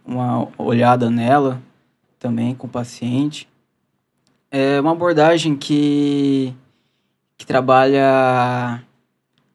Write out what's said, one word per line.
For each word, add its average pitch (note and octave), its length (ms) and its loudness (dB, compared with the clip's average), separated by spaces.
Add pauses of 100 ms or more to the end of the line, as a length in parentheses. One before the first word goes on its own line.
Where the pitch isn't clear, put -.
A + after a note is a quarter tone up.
uma B2 500 -4
olhada A#2+ 540 2
nela B2+ 500 0 (580)
também A#2+ 360 -4
com B2+ 140 -14
o - 20 -14
paciente. B2 800 -6 (1040)
É C#3 280 0
uma D#3 120 0
abordagem D#3+ 640 2
que, C#3+ 960 0 (840)
que - 100 -20
trabalha B2+ 1400 2 (720)